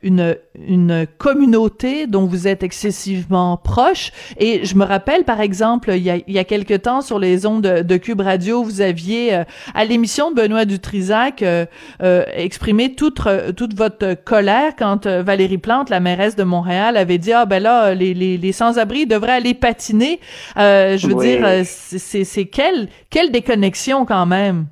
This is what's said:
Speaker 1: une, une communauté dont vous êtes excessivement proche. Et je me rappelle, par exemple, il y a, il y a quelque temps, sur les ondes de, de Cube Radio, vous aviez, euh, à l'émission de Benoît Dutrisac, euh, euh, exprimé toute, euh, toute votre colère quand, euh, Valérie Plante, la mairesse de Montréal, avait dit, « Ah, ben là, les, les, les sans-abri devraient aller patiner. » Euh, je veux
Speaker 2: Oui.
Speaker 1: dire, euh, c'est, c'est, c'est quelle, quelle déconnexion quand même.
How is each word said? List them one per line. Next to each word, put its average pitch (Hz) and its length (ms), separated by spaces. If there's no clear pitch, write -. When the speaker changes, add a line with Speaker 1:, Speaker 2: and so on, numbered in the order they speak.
Speaker 1:
une, 180 340
une 170 520
communauté 269 880
dont 196 180
vous 180 240
êtes 196 140
excessivement 180 960
proche. 277 520
Et 220 260
je 190 140
me 196 80
rappelle, 202 380
par 226 180
exemple, 220 480
il 185 120
y 180 60
a, 175 80
il 196 60
y 196 60
a 185 60
quelque 208 280
temps, 240 300
sur 240 160
les 185 260
ondes 220 160
de, 180 220
de 180 160
Cube 196 240
Radio, 190 400
vous 214 180
aviez, 196 540
euh, 170 100
à 214 100
l'émission 233 460
de 302 60
Benoît 220 280
Dutrisac, 208 800
euh, 170 240
euh, 180 300
exprimé 220 640
toute, 294 320
euh, 190 260
toute 220 220
votre 202 400
colère 220 540
quand, 202 260
euh, 185 180
Valérie 190 360
Plante, 254 320
la 185 100
mairesse 185 360
de 202 80
Montréal, 180 520
avait 180 220
dit, « 180 160
Ah, 240 100
ben 196 180
là, 220 300
les, 185 220
les, 185 240
les 185 140
sans-abri 233 520
devraient 226 280
aller 247 200
patiner. » 240 680
Euh, 196 400
je 190 100
veux 190 100
Speaker 2:
Oui. - 100
Speaker 1:
dire, 233 100
euh, 185 180
c'est, - 340
c'est, 190 260
c'est 190 220
quelle, 277 420
quelle 311 220
déconnexion 240 720
quand 190 220
même. 185 460